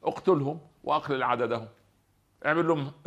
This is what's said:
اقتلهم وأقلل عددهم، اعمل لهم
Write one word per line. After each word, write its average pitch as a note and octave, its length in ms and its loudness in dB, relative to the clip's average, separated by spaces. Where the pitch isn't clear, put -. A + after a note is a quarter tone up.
اقتلهم D#3 560 0
وأقلل C#3+ 400 -2
عددهم، A#2 440 0
اعمل D#3+ 220 2
لهم C#3+ 240 0